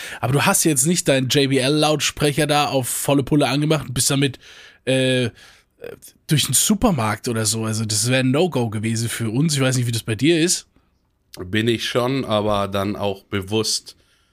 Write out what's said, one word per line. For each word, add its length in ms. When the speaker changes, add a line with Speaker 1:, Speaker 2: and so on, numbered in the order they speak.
Speaker 1:
Aber 120
du 140
hast 180
jetzt 220
nicht 220
deinen 200
J 220
B 80
L-Lautsprecher 880
da 200
auf 220
volle 360
Pulle 240
angemacht 400
und 60
bist 160
damit, 280
äh, 460
durch 180
den 80
Supermarkt 720
oder 180
so. 180
Also 200
das 260
wär 100
ein 100
No-Go 400
gewesen 380
für 220
uns. 240
Ich 60
weiß 160
nicht, 100
wie 60
das 120
bei 100
dir 260
ist. 260
Speaker 2:
Bin 280
ich 220
schon, 360
aber 440
dann 260
auch 300
bewusst 720